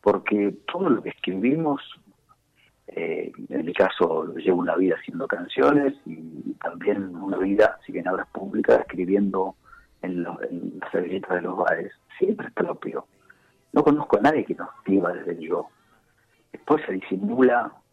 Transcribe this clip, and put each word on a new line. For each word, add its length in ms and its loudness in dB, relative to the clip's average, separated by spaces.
Porque 540 2
todo 160 0
lo 140 4
que 80 -6
escribimos, 680 0
eh, 440 -6
en 180 -4
mi 60 -6
caso 640 0
llevo 240 2
una 160 0
vida 220 2
haciendo 280 -8
canciones 680 2
y 480 -10
también 640 -4
una 220 -4
vida, 460 4
si 80 -14
bien 160 -4
ahora 160 -2
es 60 -16
pública, 460 2
escribiendo 800 0
en, 200 -4
los, 200 -6
en 380 -8
las 100 -10
servilletas 460 -2
de 60 -2
los 140 -4
bares, 360 0
siempre 300 0
es 40 -16
propio. 540 -4
No 100 4
conozco 360 4
a 40 2
nadie 220 4
que 100 -4
no 140 -10
escriba 340 2
desde 200 -6
el 80 -6
yo. 280 -2
Después 340 0
se 60 -4
disimula 800 2